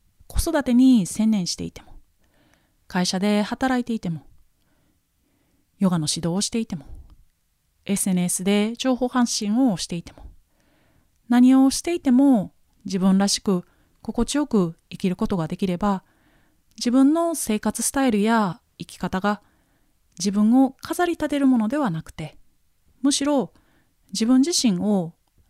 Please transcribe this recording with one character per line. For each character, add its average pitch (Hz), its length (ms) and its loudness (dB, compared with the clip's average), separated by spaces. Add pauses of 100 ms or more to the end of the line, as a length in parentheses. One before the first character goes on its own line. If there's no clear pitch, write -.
(280)
子 - 100 -4
育 320 240 0
て 254 120 0
に 247 320 6
専 220 220 -2
念 202 200 0
し - 80 -6
て 175 80 -10
い 165 80 -10
て - 100 -20
も、 - 140 -20 (920)
会 180 180 -2
社 190 140 -4
で 208 240 0
働 247 380 -2
い 240 40 -4
て 240 80 -6
い 226 60 -4
て 185 120 -8
も、 156 160 -10 (1500)
ヨ 196 80 2
ガ 175 100 0
の 151 100 -4
指 - 100 -4
導 170 100 -4
を 175 120 -4
し - 100 -4
て 233 80 -4
い 226 80 -4
て - 100 -10
も、 - 80 -14 (1000)
エ 196 100 -2
ス - 120 -4
エ 185 60 0
ヌ 180 60 0
エ 180 80 0
ス 180 160 -6
で 208 320 0
情 262 180 0
報 247 140 -2
発 247 240 0
信 226 380 0
を 180 80 -2
し - 80 -10
て 175 100 -8
い 165 60 -8
て - 100 -20
も、 - 140 -20 (1000)
何 247 260 6
を 269 160 6
し - 120 -4
て 339 120 -4
い 349 60 -6
て 277 100 -2
も 247 420 4 (320)
自 190 140 -4
分 190 180 4
ら 196 120 2
し - 120 -4
く 180 240 -2 (380)
心 226 240 -4
地 - 100 -4
よ 294 100 0
く 180 300 0 (140)
生 - 80 -14
き 190 100 -2
る 180 80 -4
こ 220 100 -4
と 214 120 -2
が 160 100 -4
で 180 80 -8
き 202 100 -4
れ 180 120 -4
ば、 202 260 -2 (720)
自 - 140 -4
分 269 240 4
の 339 200 0
生 214 260 -4
活 - 220 -4
ス - 80 -4
タ 269 160 0
イ 247 60 2
ル 208 80 2
や 208 400 0 (180)
生 175 60 -14
き - 140 -20
方 190 220 -6
が 208 200 -2 (800)
自 185 120 -2
分 214 320 4
を 262 200 -2
飾 349 240 -2
り 339 60 0
立 302 180 -6
て 294 80 -2
る 277 80 2
も 262 100 4
の 214 120 0
で 269 100 -4
は 269 120 -2
な 160 120 -6
く - 100 -20
て、 - 240 -14 (640)
む 277 100 0
し 277 140 -2
ろ 277 300 0 (580)
自 220 140 -2
分 254 160 6
自 320 80 0
身 208 300 0
を 185 340 -2 (360)